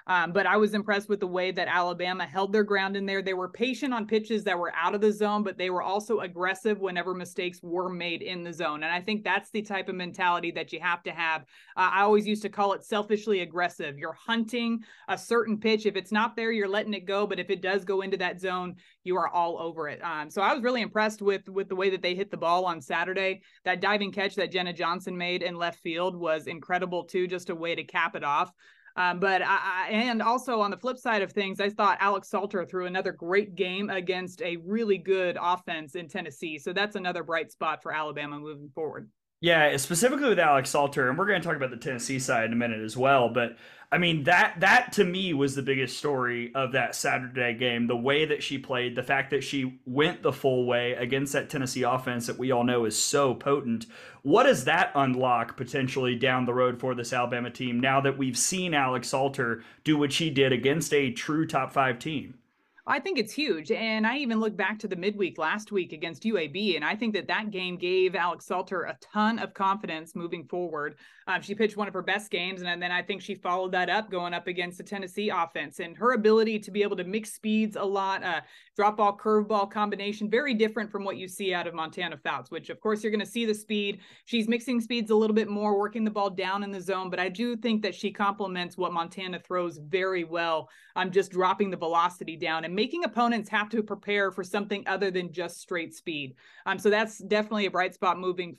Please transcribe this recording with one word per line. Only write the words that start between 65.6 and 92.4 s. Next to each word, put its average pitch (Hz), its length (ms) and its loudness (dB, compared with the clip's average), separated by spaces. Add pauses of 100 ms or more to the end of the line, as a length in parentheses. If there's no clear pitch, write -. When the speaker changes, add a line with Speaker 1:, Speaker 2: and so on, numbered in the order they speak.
Speaker 1:
week 185 220 -2
against 165 320 -8
U 220 120 2
A 160 100 -2
B, 180 280 0
and 147 80 -2
I 165 140 0
think 220 160 -2
that 165 160 -4
that 208 200 -2
game 180 280 -6
gave 180 360 2
Alex 170 320 -2
Salter 185 380 -4
a - 160 -8
ton 214 400 0
of 202 140 -6
confidence 190 640 -2
moving 170 280 -6
forward. 156 520 -6 (300)
Um, 185 160 -2
she 202 140 -8
pitched 214 220 2
one 208 100 -2
of 185 60 -8
her 185 80 -4
best 196 280 -2
games, 180 320 -4
and 175 220 -2
then 175 80 -2
I 180 100 0
think 185 200 -6
she 190 140 -8
followed 185 360 -2
that 180 180 2
up 208 220 0
going 175 220 -2
up 175 140 -6
against 175 300 -4
the 175 60 -14
Tennessee 202 460 -6
offense. 165 500 -2
And 170 160 -8
her 220 160 2
ability 220 480 6
to 214 120 -10
be 202 120 2
able 196 140 0
to 180 80 -4
mix 214 260 -4
speeds 214 460 0
a 156 60 -4
lot, 196 380 0
uh, 165 200 -2 (340)
drop 208 220 4
ball, 202 180 4
curve 214 320 2
ball 208 180 2
combination, 208 640 2
very 269 240 4
different 214 380 2
from 196 140 -4
what 190 100 -2
you 185 140 -8
see 185 240 -2
out 175 140 -2
of 165 60 -6
Montana 160 440 -6
Fouts, 139 340 -6
which, 156 180 -8
of - 120 -12
course, 214 200 0
you're 214 120 0
gonna 208 120 0
see 233 200 -2
the 214 80 2
speed. 208 480 -4 (240)
She's 226 240 0
mixing 240 320 0
speeds 233 280 -2
a 220 60 6
little 214 200 4
bit 214 120 4
more, 208 320 2
working 208 240 -2
the 214 80 0
ball 202 200 0
down 190 320 -2
in 202 80 -6
the 190 100 -8
zone. 185 280 -4
But 180 120 -2
I 185 80 0
do 233 260 -2
think 220 280 0
that 185 120 -4
she 202 160 -4
complements 196 640 -2
what 175 140 0
Montana 175 480 -6
throws 175 380 -4
very 180 480 -2
well, 165 420 0 (300)
um, 185 140 0
just 190 200 2
dropping 190 380 2
the 180 80 -4
velocity 170 580 0
down 160 300 -2